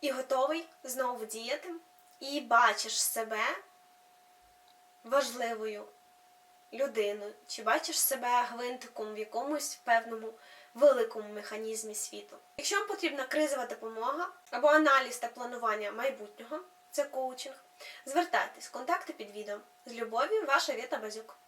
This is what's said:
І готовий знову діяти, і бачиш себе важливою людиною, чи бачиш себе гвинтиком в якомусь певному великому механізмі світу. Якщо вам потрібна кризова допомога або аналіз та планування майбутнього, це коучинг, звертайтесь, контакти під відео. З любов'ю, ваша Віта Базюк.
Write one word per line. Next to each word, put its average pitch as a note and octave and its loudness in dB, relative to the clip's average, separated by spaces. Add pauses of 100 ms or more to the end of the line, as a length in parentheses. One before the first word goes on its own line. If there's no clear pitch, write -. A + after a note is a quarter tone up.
І C#4 0
готовий C4+ 0 (140)
знову B3 -4
діяти, A#3 -6 (500)
і C#4 -4
бачиш A#3 4
себе A3+ -2 (1500)
важливою A3+ 0 (880)
людиною, G#3+ 0 (140)
чи - -8
бачиш D4+ 2
себе B3 4
гвинтиком A#3+ -6
в G#3 -10
якомусь C4+ -4
певному A3+ 0 (400)
великому A3+ 6
механізмі G#3+ -6
світу. - -10 (200)
Якщо - 0
вам G#4+ 0
потрібна C#4+ -2
кризова C#4 2
допомога A#3 -4 (220)
або B3+ 4
аналіз C#4 6
та A#3 -4
планування A#3 -4
майбутнього, A3+ -6 (320)
це C#4+ 0
коучинг, C4 -6 (500)
звертайтесь, C#4 0
контакти E4 -4
під G#3 -12
відео. G#3 -8 (260)
З A#3+ -14
любов'ю, A#3 0
ваша C#4 4
Віта B3 -4
Базюк. G#3+ -10 (100)